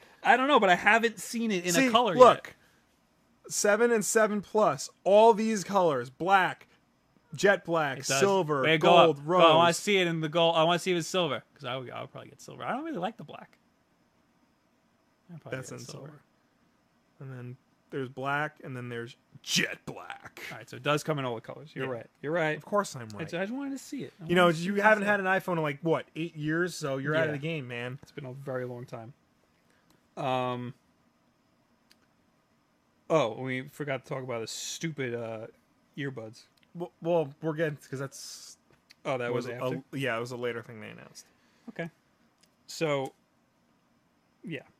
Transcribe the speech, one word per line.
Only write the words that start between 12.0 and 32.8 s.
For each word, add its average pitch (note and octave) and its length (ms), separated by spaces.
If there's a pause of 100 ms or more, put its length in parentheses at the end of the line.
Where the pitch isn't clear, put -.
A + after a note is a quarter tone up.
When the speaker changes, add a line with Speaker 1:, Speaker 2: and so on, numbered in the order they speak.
Speaker 1:
would B2 120
probably B2 180
get B2+ 100
silver. C3 240
I C#3+ 80
don't C4+ 120
really D#4 140
like F3+ 180
the E3+ 80
black. - 320 (1800)
I'd D#3 80
probably C3 180
Speaker 2:
That's B2+ 120
Speaker 1:
get B2 100
Speaker 2:
in A#2+ 60
Speaker 1:
silver. C#3 220
Speaker 2:
silver. D3 120 (1000)
And C3+ 120
then B2 240 (340)
there's C3+ 180
black, C#3 560
and C3 120
then B2 120
there's A#2+ 280 (260)
jet - 440
black. - 540 (100)
Speaker 1:
All B2+ 80
right, A2 100
so - 80
it B2+ 60
does D3 220
come D3+ 160
in C3+ 40
all B2 120
the A2+ 40
colors. C3 340
You're C3 120
Speaker 2:
Yeah. C3 60
Speaker 1:
right. A2+ 140 (160)
You're C#3+ 100
right. D#3 240
Speaker 2:
Of D3+ 80
course G3+ 320
I'm A#2 140
right. G#2 120
Speaker 1:
It's, D#3 120
I E3+ 60
just G3+ 120
wanted C#4 180
to C4+ 80
see C4 260
it. - 160
I D#3+ 60
Speaker 2:
You E3+ 80
know, F3+ 120
Speaker 1:
wanted F3 80
to D#3+ 60
see F3 60
Speaker 2:
you G3+ 80
Speaker 1:
what G3+ 80
Speaker 2:
haven't G#3 220
Speaker 1:
it's G#3 60
Speaker 2:
had G#3 100
an F#3 60
iPhone F#3 320
in, D#3 40
like, C#3+ 200
what, D#3 240 (100)
eight D#3+ 200
years? D#3+ 380
So C#3 240
you're C#3 160
out D#3+ 100
of D#3 40
Speaker 1:
Yeah. D3+ 40
Speaker 2:
the D3 60
game, D3 300
man. B2 340
Speaker 1:
It's - 100
been D3+ 140
a B2+ 60
very C3 320
long B2 220
time. A#2 260 (1040)
Um. B2+ 560 (2500)